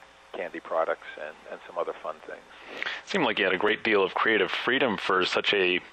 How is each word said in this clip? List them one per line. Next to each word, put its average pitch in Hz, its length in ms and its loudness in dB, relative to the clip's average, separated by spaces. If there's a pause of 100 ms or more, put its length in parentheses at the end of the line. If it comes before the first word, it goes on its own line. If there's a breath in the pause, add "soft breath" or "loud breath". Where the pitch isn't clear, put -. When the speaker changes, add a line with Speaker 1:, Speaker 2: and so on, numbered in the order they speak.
(340)
Speaker 1:
candy 85 280 -8
products 82 460 -2 (100)
and, 76 180 -12 (160)
and 87 160 -14
some 87 100 -12
other 80 240 -4
fun 78 140 -10 (100)
things. - 640 -12 (180)
Speaker 2:
Seemed 180 200 0
like 107 120 0
you 101 80 4
had 92 80 4
a 95 40 0
great 107 260 0
deal 107 200 4
of 90 100 0
creative 101 360 4
freedom 127 460 0
for 92 300 2
such - 280 0
a 90 280 4 (120)